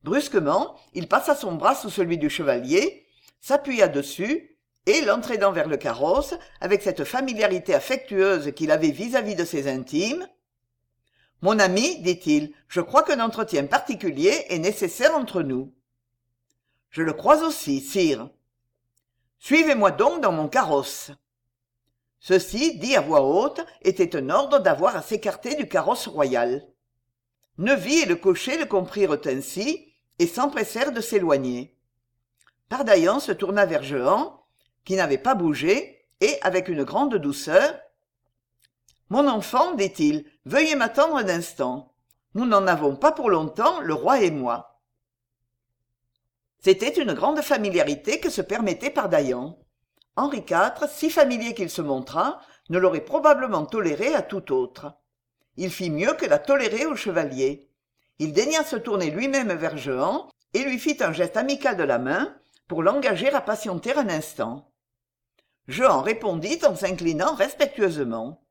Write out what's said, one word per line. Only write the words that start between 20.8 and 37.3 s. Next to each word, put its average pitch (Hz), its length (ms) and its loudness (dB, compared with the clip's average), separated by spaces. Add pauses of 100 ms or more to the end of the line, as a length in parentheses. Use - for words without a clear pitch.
Ceci, 208 600 0
dit 240 180 0
à 165 60 4
voix 147 200 4
haute, 214 420 0 (180)
était 185 340 0
un 139 140 -4
ordre 277 280 2
d'avoir 185 380 2
à 156 60 -6
s'écarter 214 520 -4
du 294 140 -6
carrosse 190 400 -2
royal. 135 580 0 (920)
Neuvy 240 400 2
et 294 80 2
le 170 100 2
cocher 190 400 0
le 320 80 -2
comprirent 185 640 0
ainsi, 175 640 -6 (260)
et 170 80 4
s'empressèrent 254 640 -2
de 233 100 -4
s'éloigner. 139 760 0 (960)
Pardaillan 226 500 4
se 254 100 -8
tourna 196 360 2
vers 156 160 -2
Jehan, 143 600 0 (420)
qui 185 120 -2
n'avait 147 220 0
pas 254 160 2
bougé, 170 720 -2 (120)
et, 262 200 2
avec 180 280 0
une 156 140 -2
grande 233 340 -2
douceur, « 165 640 2 (1300)